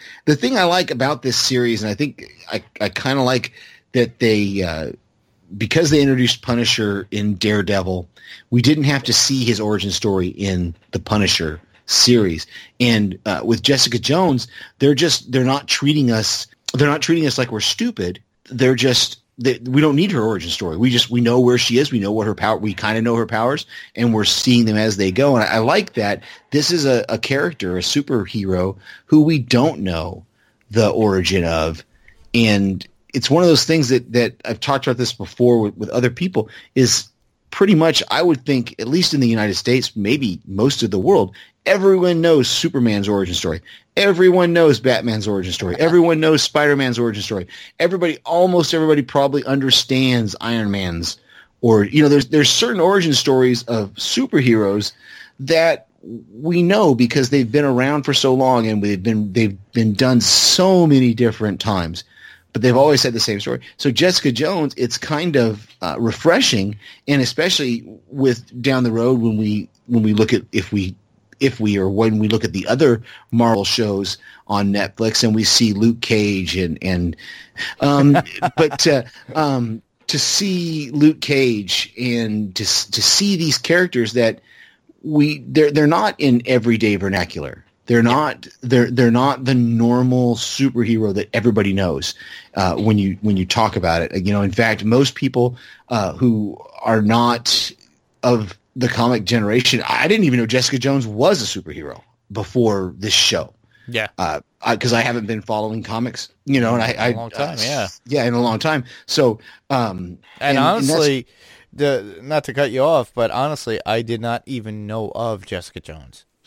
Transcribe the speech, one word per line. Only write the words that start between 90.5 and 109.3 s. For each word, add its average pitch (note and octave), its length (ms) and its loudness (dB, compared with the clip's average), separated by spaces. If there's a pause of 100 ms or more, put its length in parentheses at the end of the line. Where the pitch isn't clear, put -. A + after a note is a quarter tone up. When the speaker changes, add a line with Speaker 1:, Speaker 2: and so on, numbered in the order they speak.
Speaker 1:
that G2+ 200 -4
everybody G2+ 380 0
knows, F2 420 -4 (400)
uh, F#2 220 0
when G#2+ 200 2
you, G2 260 0
when G#2 140 0
you F#2 80 0
talk G#2+ 320 0
about E2+ 260 0
it. F2+ 220 -6
You G2+ 80 -2
know, G#2 100 0
in G2 100 -2
fact, A2 320 0
most B2+ 320 2
people, B2 400 -2 (340)
uh, G2+ 240 -2
who G#2+ 420 0 (260)
are A2 200 2
not A#2+ 680 0 (520)
of A2+ 360 0 (180)
the B2 120 -2
comic A#2 360 0
generation, A2+ 640 0
I B2 200 0
didn't G#3+ 160 2
even B2+ 140 2
know A#2 80 0
Jessica B2+ 320 -2
Jones C3+ 280 -2
was C3 360 0
a - 180 -8
superhero D2 420 -16 (300)
before G2+ 640 -2
this G#2 160 -6
show. - 380 -2 (340)
Speaker 2:
Yeah. A2+ 300 -6
Speaker 1:
Uh, D#2 240 -4 (220)
I, A#2 160 0
'cause A#2 160 0
I A#2 80 2
haven't A#2+ 240 -4
been G#2+ 160 -6
following A2 400 -6
comics, A2+ 480 -8 (160)
you C#3 120 2
know, A#2 140 2
and A#2+ 100 0
I, A2+ 100 -2
Speaker 2:
In - 40 -10
a G#2 60 -8
Speaker 1:
I, B2 80 2
Speaker 2:
long A#2 200 -6
time, C#3+ 280 -8
Speaker 1:
uh, A2 40 -8
Speaker 2:
yeah. B2 260 -4 (180)
Speaker 1:
yeah, C3 180 -2
in A#2+ 80 0
a A#2+ 80 0
long A#2 180 0
time. D3+ 260 -2 (200)
So, B2 360 0 (280)